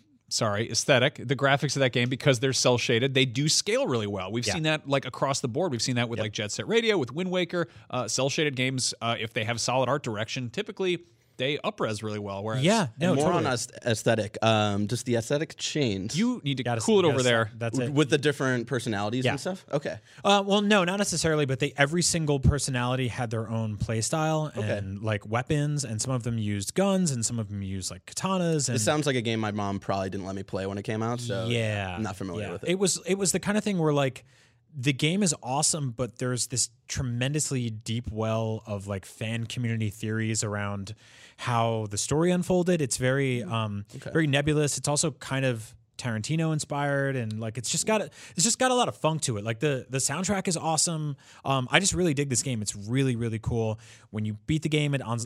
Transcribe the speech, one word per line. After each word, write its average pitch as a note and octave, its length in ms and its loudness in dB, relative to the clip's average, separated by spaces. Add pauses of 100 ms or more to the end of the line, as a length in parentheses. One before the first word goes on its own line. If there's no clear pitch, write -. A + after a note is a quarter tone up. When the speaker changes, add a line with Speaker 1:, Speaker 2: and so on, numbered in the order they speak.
(300)
Speaker 1:
sorry, G#2+ 400 0
aesthetic. A#2+ 460 4
The B2 200 -2
graphics C#3 400 0
of C#3 40 2
that B2+ 120 2
game, B2 160 2
because B2+ 320 2
they're C3 140 2
cel B2+ 240 4
shaded, B2+ 340 2
they C3 140 4
do C#3 240 2
scale B3 360 2
really A#2 200 0
well. G2 260 -6
We've A#2 140 -2
Speaker 2:
Yeah. G2 80 2
Speaker 1:
seen D#3 80 -2
that, D#3 260 0
like, C#3 160 2
across C3+ 360 -2
the C3+ 80 -2
board. D3 240 -2
We've A2+ 100 -2
seen B2+ 140 0
that A#2+ 120 2
with A2+ 120 -4
Speaker 2:
Yep. G#2+ 40 0
Speaker 1:
like, G#2+ 80 -6
Jet G#2 200 -4
Set G#2+ 140 -6
Radio, A3 300 2
with B2+ 160 -2
Wind F3+ 180 -4
Waker, F3 380 0 (220)
uh, B2 180 -2
cel C3+ 220 2
shaded D3 260 0
games. C3 460 0
Uh, A#2 180 0
if A2+ 140 -6
they A2+ 100 0
have A#2 160 -2
solid B2+ 300 2
art D3 120 0
direction, A#2 460 -4
typically F#3+ 520 -4 (380)
they C3+ 260 -2
up-res A2+ 380 -4
really G#2+ 160 -4
well. G2 260 -8
Whereas A2 180 -2
Speaker 2:
Yeah, F#3 260 4 (120)
no, E3+ 80 2
Speaker 3:
And E3 80 4
more D#3 160 4
Speaker 2:
totally. E3 140 2
Speaker 3:
on C3+ 80 0
aes-, A#2+ 120 -4 (200)
aesthetic. A2+ 560 2
Um, G#2+ 440 4
does A#2+ 160 -2
the A#2+ 140 0
aesthetic D3 400 -2
change? G#2+ 580 -2
Speaker 1:
You A#3 300 0
need C#3 140 -2
to C3 40 -4
Speaker 2:
Gotta A#2 200 -2
Speaker 1:
cool G#3+ 180 6
it F3 40 6
Speaker 2:
s-, - 20 6
Speaker 1:
over D3 80 6
Speaker 2:
gotta B2+ 100 2
Speaker 1:
there. A#2 220 4
Speaker 2:
s-, G#2+ 100 -8
that's A#2 220 -4
Speaker 3:
W-, B2 120 0
Speaker 2:
it. C#3+ 60 -2
Speaker 3:
with D3 140 4
the D3+ 80 4
different C3 480 0
personalities A2+ 580 -2
Speaker 2:
Yeah. B2 80 2
Speaker 3:
and C#3 80 -4
stuff? F#3 320 -6
Okay. - 240 -2 (260)
Speaker 2:
Uh, G3+ 240 4
well, G3+ 140 4
no, G3+ 240 6
not F#3+ 140 0
necessarily, D#3 480 2
but B2+ 120 0
they, D3 200 -2
every D3+ 240 4
single D3 360 2
personality B2+ 720 2
had A2+ 220 -4
their A2+ 180 -4
own A2 300 -2
play A2+ 240 -2
style D#3 520 0
Speaker 3:
Okay. G#2+ 220 -2
Speaker 2:
and, G2 260 -6
like, G#2+ 240 -2
weapons, D3 600 -2
and A2 160 -4
some C3 100 -4
of A#2+ 100 -2
them A#2 140 -2
used G#2 380 -2
guns, F#3+ 360 2
and A#2 140 -2
some A#2+ 140 -4
of G#2 100 -4
them G2+ 140 -6
used, F#2+ 280 -6
like, F#2 140 -14
katanas. E3+ 640 0
And A#2+ 60 0
Speaker 3:
This A2 100 2
sounds D3+ 220 2
like C3+ 100 2
a A#2+ 60 0
game A2+ 180 0
my G#2+ 120 0
mom G2+ 280 -2
probably G2 300 -2
didn't F#2+ 160 -6
let G2 100 -6
me G2 60 -8
play F#2+ 240 -4
when G2+ 100 -4
it G2+ 60 -6
came A2 200 -2
out, A#2+ 160 -2
so A#2+ 300 -4
Speaker 2:
Yeah. G#2+ 480 -2
Speaker 3:
I'm A2 60 -6
not G2 120 -6
familiar F#2+ 340 -6
Speaker 2:
Yeah. F2+ 40 -8
Speaker 3:
with E2+ 120 -10
it. - 80 -6
Speaker 2:
It F#3+ 60 0
was, E3+ 280 0
it F#3 100 0
was G3 160 0
the F3+ 80 0
kind G3+ 160 -2
of G#3+ 80 0
thing G3+ 140 0
where, D#3 160 4
like, C3+ 320 0 (480)
the C#3 180 2
game D#3 300 2
is A#3 200 4
awesome, C#3 480 0
but A2+ 260 -4
there's B2+ 300 -2
this - 240 -2 (180)
tremendously C3 800 -2
deep A2+ 420 -4
well A2 560 0
of, G2+ 200 -6
like, G2 180 -4
fan A2+ 400 -4
community A2+ 460 -2
theories A2 520 -2
around G2+ 520 -4 (420)
how A2+ 540 0
the G2+ 80 -6
story D#3+ 320 2
unfolded. F3+ 500 2
It's C#3 160 -2
very, B2+ 440 2
Speaker 3:
Hmm. A#2 120 -6
Speaker 2:
um, G#2 320 -2 (120)
Speaker 3:
Okay. - 160 -12
Speaker 2:
very D#3+ 140 2
nebulous. C#3+ 520 2
It's C3+ 100 -6
also D3 220 2
kind C3+ 340 -4
of A#2 300 -2 (240)
Tarantino D#3 560 -2
inspired, C#3+ 600 -2
and, A2 220 -4
like, A2+ 200 -6
it's A2+ 100 -6
just - 180 -2
got G#3+ 140 2
a, D#3 100 -6 (240)
it's E3+ 100 2
just A3 140 2
got B3+ 120 4
a B3 40 4
lot A#3+ 140 2
of A#2+ 80 -4
funk D#3+ 260 0
to A#2 140 0
it. G2+ 80 -4
Like, A2+ 160 -2
the, C#3+ 300 0
the C3 80 -2
soundtrack F#3 500 -2
is F3 80 0
awesome. D#3 600 -2 (280)
Um, C3+ 260 0
I D3+ 80 6
just F#3+ 140 0
really E3 220 2
dig C#3 160 0
this A#2 120 0
game. A#2+ 200 -2
It's - 120 -6
really, A#2+ 400 0
really A2+ 240 -2
cool. A2+ 400 -2 (320)
When G#2+ 140 -4
you G#2+ 220 -4
beat D#3 160 0
the D#3 80 -2
game, D3 240 2
it C3 80 0
un-, A#2 240 -4